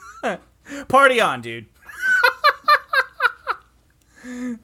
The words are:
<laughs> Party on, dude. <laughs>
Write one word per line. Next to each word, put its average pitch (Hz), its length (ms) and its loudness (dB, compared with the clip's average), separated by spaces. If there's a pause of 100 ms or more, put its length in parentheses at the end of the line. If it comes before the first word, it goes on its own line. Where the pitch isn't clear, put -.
(220)
<laughs> - 680 -10
Party 262 320 6
on, 147 180 -2
dude. 117 280 -12 (2500)
<laughs> 247 400 -10